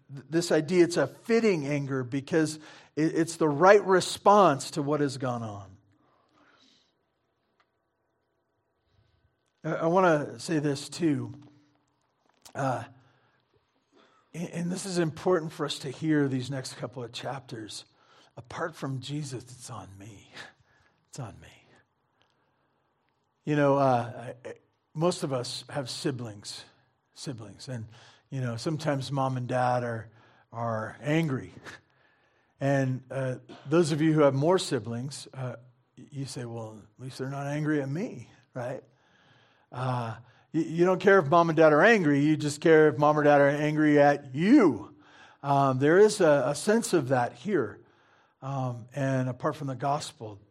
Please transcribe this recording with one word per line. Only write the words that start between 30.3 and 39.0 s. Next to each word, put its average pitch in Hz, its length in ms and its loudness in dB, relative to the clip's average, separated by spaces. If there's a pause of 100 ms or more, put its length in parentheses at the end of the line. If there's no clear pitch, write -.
are 113 500 -6
angry. 139 520 -2 (1080)
And, 135 500 0
uh, 131 260 -6 (340)
those 160 240 2
of 147 80 -2
you 160 100 4
who 151 100 4
have 139 120 6
more 165 260 2
siblings, 120 760 -8
uh, 127 220 -10 (420)
y-, - 140 -20
you 139 140 -10
say, 127 180 -12
"Well, 113 340 -12
at 104 260 -20
least 131 140 -14
they're 135 120 -8
not 139 180 -8
angry 151 340 -2
at 135 80 -6
me," 151 400 -8 (240)
right? 127 300 -10 (880)